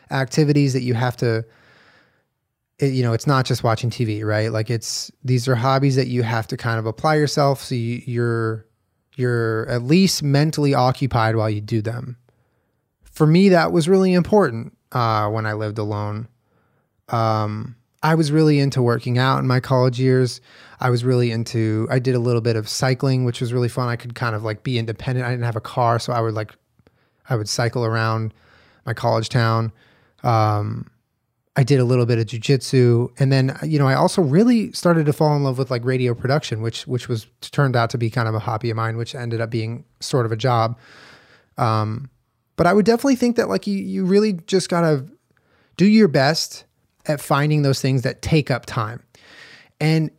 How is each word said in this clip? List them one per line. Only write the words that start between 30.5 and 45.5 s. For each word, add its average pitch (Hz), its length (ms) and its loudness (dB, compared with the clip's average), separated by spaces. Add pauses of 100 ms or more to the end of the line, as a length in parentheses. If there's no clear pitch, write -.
I 135 80 4
did 135 160 4
a 123 40 4
little 123 220 2
bit 117 120 2
of 110 80 0
jujitsu, 123 920 2
and 135 140 2
then, 131 320 2
you 151 160 0
know, 135 80 4
I 135 60 2
also 175 280 2
really 208 500 2
started 165 340 2
to 147 60 2
fall 151 220 2
in 143 80 0
love 131 160 -2
with, 127 140 -4
like, 117 120 -2
radio 127 300 0
production, 123 480 -2
which, 117 240 -8
which 127 220 -6
was 113 180 -6 (140)
turned 135 340 0
out 117 160 2
to 127 80 -4
be 117 120 -2
kind 117 180 -2
of 110 60 -2
a 107 40 -2
hobby 113 320 -4
of 110 60 -4
mine, 113 200 -4
which 117 180 -8
ended 117 260 -6
up 113 100 -6
being 117 340 -6 (140)
sort 127 260 -2
of 110 60 -4
a 113 60 -2
job. 117 420 0 (800)
Um, 110 540 -2 (440)
but 165 140 2
I 185 40 4
would 202 140 4
definitely 240 300 2
think 240 200 0
that, 208 120 0
like, 190 180 -4
you, 202 100 -4
you 190 280 -4
really 202 300 4
just 180 340 -2
gotta 160 360 2 (720)